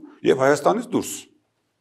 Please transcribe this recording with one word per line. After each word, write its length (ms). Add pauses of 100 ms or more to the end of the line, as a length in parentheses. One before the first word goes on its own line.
(200)
և 220
Հայաստանից 460
դուրս։ 240 (680)